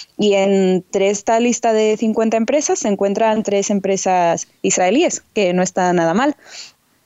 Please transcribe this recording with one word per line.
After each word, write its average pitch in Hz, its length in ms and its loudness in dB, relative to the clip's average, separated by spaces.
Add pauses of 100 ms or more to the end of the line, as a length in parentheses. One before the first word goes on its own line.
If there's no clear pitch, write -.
(180)
Y 202 160 2
entre 196 760 0
esta 214 300 0
lista 240 320 0
de 220 240 2
cincuenta 220 400 0
empresas 226 440 0
se 233 100 -2
encuentran 208 540 0
tres 202 260 -2
empresas 185 800 0 (140)
israelíes, 196 600 0 (100)
que 185 200 0
no 180 100 2
está 180 300 0
nada 165 200 2
mal. 269 220 0 (720)